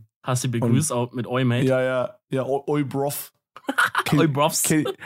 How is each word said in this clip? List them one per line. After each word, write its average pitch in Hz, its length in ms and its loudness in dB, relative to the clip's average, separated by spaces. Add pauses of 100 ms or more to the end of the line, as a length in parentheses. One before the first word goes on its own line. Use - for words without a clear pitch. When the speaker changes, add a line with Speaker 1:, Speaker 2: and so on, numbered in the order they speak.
(240)
Speaker 1:
Hast 127 200 -2
du 135 60 -2
begrüßt 123 420 2
Speaker 2:
und 123 60 -2
Speaker 1:
auch 123 160 -2
mit 123 120 -6
Oi, 127 180 0
Mate? 123 220 2
Speaker 2:
Ja, 131 160 2
ja, 127 380 -2 (100)
ja, 131 160 -2
Oi, 135 220 -2
Oi, 147 160 0
Brof. 139 500 -4 (340)
Speaker 1:
<laughs> - 380 0
Speaker 2:
Can 147 140 2
Speaker 1:
Oi, 165 80 4
Brofs. 147 360 0
Speaker 2:
can, 156 220 2 (200)